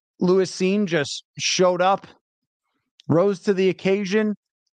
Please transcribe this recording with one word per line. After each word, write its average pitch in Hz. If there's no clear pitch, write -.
Lewis 185
Cine 196
just 156
showed 180
up, 190
rose 175
to 202
the 185
occasion, 196